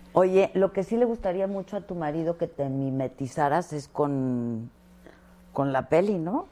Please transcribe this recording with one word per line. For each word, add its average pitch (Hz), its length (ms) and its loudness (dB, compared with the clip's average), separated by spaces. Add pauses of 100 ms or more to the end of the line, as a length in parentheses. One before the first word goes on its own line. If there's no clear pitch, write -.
(120)
Oye, 185 420 6
lo 190 200 2
que 196 100 -2
sí 220 140 -2
le 247 80 4
gustaría 196 420 -2
mucho 196 300 -8
a 190 40 -4
tu 185 140 -10
marido 165 420 -2
que 170 100 -2
te 143 200 -6
mimetizaras 135 1040 -2
es 147 160 -8
con, 123 840 -2 (840)
con 139 180 0
la 131 160 -2
peli, 196 300 4
¿no? 190 340 -4